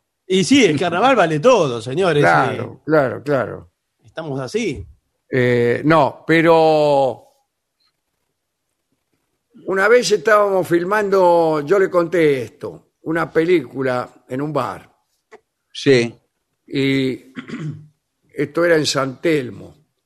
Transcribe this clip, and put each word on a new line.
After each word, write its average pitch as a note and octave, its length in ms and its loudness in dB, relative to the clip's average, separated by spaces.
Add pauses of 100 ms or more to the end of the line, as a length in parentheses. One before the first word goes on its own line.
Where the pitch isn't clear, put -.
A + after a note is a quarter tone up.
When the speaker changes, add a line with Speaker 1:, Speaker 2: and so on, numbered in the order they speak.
(240)
Speaker 1:
Y F#3 200 0
sí, C4+ 200 4
el D#3 140 2
carnaval F#3+ 360 0
vale E3 260 0
todo, D#3 420 2
señores. D3 400 0
Speaker 2:
Claro, A#2+ 560 0
Speaker 1:
Eh, - 80 -20
Speaker 2:
claro, C3+ 360 0
claro. G#2 500 -6 (300)
Speaker 1:
estamos C#3 380 -10
así. C3+ 460 -8 (420)
Speaker 2:
Eh, A#2+ 560 0
no, D3 420 0
pero D#3 960 2 (2500)
una F#3+ 220 0
vez A3+ 240 4
estábamos G3+ 540 2
filmando, F3 1000 2
yo F#3+ 120 2
le F#3 120 0
conté E3 540 0
esto, F#2 480 -16 (100)
una D#3+ 280 -4
película C3 800 -2 (180)
en B2+ 140 -8
un D3+ 140 -6
bar. A2 360 -6 (800)
Speaker 3:
Sí. A#2 440 0 (600)
Speaker 2:
Y C3+ 580 -4 (480)
<clears throat> - 540 -20
esto D3 300 -4
era E3+ 120 2
en D3+ 100 -2
San C3+ 340 -4
Telmo. A2+ 560 -6 (300)